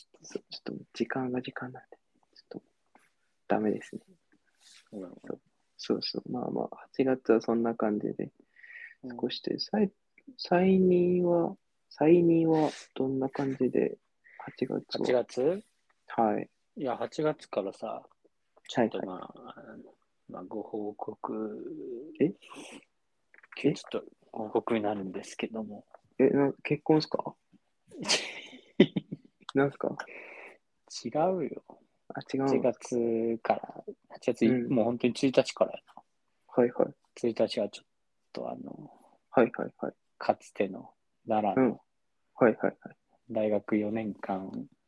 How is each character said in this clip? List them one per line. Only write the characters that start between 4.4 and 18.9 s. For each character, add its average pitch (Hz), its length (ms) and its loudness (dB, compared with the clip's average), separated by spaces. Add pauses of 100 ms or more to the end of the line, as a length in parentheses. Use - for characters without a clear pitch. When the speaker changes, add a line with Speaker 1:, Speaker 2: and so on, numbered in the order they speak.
Speaker 2:
う 95 120 -10
ん。 - 60 -14
Speaker 1:
そ - 220 -12
う、 - 80 -10 (360)
そ - 180 -2
う - 60 -4
そ - 240 -6
う。 - 60 -10
ま 123 140 -4
あ - 40 -4
ま - 140 -2
あ、 - 60 -8 (240)
八 139 100 2
月 127 300 4
は 113 80 6
そ 117 120 0
ん 117 80 2
な 117 140 0
感 107 240 0
じ - 140 -2
で - 180 -6 (760)
過 - 80 -10
ご - 140 -4
し - 120 -8
て、 - 120 -4
Speaker 2:
う - 40 -4
ん。 - 20 -4
Speaker 1:
さ - 220 0
い-、 202 100 2 (460)
再 185 420 4
任 180 460 6
は、 175 300 2 (340)
再 170 340 8
任 165 260 6
は 156 220 4 (240)
ど 135 120 0
ん 135 120 0
な 135 100 0
感 135 260 -2
じ 127 140 2
で、 - 280 0 (420)
八 - 260 -6
月 - 60 -4
は？ - 100 -2 (240)
Speaker 2:
八 127 80 4
月？ 131 500 0 (440)
Speaker 1:
は 107 320 2
い。 - 100 -8 (280)
Speaker 2:
い 190 60 -8
や、 123 140 -2
八 117 240 -6
月 151 260 -2
か - 140 -4
ら 98 120 -4
さ、 - 280 -8 (680)
ち - 120 -4
ょ 120 60 4
っ 110 40 2
と - 160 -6